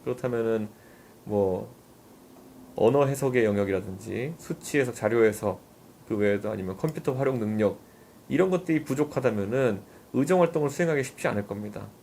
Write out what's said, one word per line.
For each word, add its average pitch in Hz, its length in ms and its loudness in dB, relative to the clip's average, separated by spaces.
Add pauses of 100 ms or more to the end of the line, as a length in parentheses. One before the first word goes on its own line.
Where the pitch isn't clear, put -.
그렇다면은 117 640 -2 (560)
뭐 101 500 0 (1000)
언어 139 300 6
해석의 135 400 2
영역이라든지 98 920 -2
수치 - 420 -4
해석, 123 140 0
자료 113 300 2
해석, 104 380 0 (480)
그 110 80 -2
외에도 104 340 0
아니면 95 240 -6
컴퓨터 151 380 -4
활용 131 260 0
능력, 107 400 0 (480)
이런 180 220 2
것들이 175 340 0
부족하다면은 127 960 0 (320)
의정 156 300 2
활동을 160 280 2
수행하기 151 320 0
쉽지 - 280 -4
않을 104 180 -4
겁니다. 104 400 -10 (160)